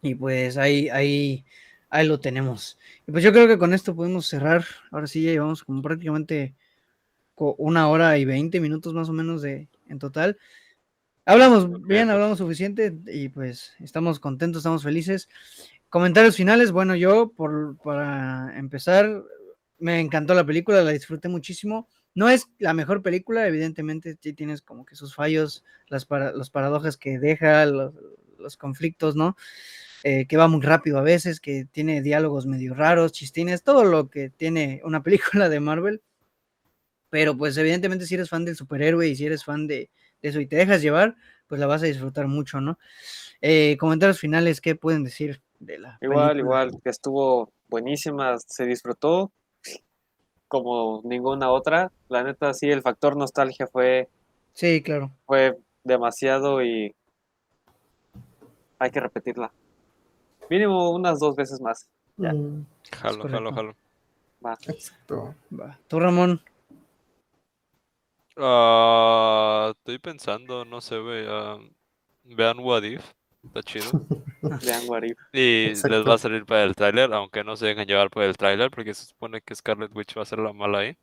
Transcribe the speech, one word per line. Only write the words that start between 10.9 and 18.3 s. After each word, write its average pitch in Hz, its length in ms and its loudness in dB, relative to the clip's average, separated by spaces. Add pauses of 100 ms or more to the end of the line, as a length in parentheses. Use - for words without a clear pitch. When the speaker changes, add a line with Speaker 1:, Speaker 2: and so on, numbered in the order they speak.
Speaker 1:
Hablamos 226 380 10
Speaker 2:
Ok, 175 60 -4 (160)
Speaker 1:
bien, 208 200 2
Speaker 2:
pues. 214 80 2
Speaker 1:
hablamos 208 240 2
suficiente 190 560 -2 (120)
y, 147 240 -8
pues, 131 500 -12
estamos 160 400 -4
contentos, 156 400 -6
estamos 160 220 -2
felices. 165 480 -4 (580)
Comentarios 180 480 6
finales, 214 340 6
bueno, 185 260 2
yo, 208 380 4
por, 151 440 -6
para 139 800 -6